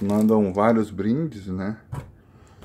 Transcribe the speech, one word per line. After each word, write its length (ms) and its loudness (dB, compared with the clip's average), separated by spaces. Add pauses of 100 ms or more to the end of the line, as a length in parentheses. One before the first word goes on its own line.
mandam 520 2
vários 360 2
brindes, 580 -4
né? 280 -6 (880)